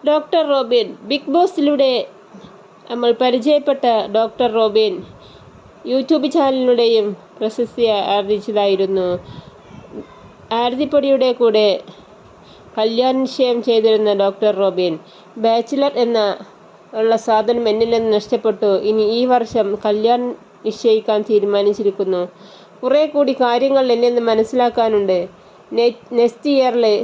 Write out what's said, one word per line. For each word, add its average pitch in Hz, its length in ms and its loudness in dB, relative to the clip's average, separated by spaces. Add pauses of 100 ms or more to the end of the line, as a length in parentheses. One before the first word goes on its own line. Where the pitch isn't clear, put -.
ഡോക്ടർ 302 420 0
റോബിൻ, 247 400 0 (160)
ബിഗ് 277 280 -6
ബോസിലൂടെ 294 640 2 (920)
നമ്മൾ 240 260 -2
പരിചയപ്പെട്ട 269 720 0 (220)
ഡോക്ടർ 220 460 -2
റോബിൻ 220 400 2 (920)
YouTube 262 460 0
ചാനലിലൂടെയും 247 760 2 (260)
പ്രശസ്തി 233 520 -4 (220)
ആർജിച്ചതായിരുന്നു. 202 1000 -2 (1500)
ആരതിപ്പൊടിയുടെ 262 760 0
കൂടെ 220 340 2 (1080)
കല്യാണ 226 400 0
നിശ്ചയം 262 480 -2
ചെയ്തിരുന്ന 220 520 2
ഡോക്ടർ 196 400 0
റോബിൻ, 185 400 0 (420)
ബാച്ചിലർ 233 600 0
എന്ന 233 220 0 (720)
ഉള്ള 226 240 0
സാധനം 226 520 0
എന്നിൽ 220 220 0
നിന്ന് 226 220 0
നഷ്ടപ്പെട്ടു. 208 580 0 (100)
ഇനി 214 300 0
ഈ 240 140 0
വർഷം 226 540 0
കല്യാണം 226 520 0 (320)
നിശ്ചയിക്കാൻ 214 600 0
തീരുമാനിച്ചിരിക്കുന്നു. 202 1000 0 (540)
കുറേ 285 300 2
കൂടി 285 260 0
കാര്യങ്ങൾ 262 600 2
എന്നിൽ 233 160 2
നിന്ന് 240 120 0
മനസ്സിലാക്കാനുണ്ട്. 226 1000 0 (540)
നെ-, 233 400 -2
നെക്സ്റ്റ് 240 380 0
ഇയറിൽ 254 360 2 (180)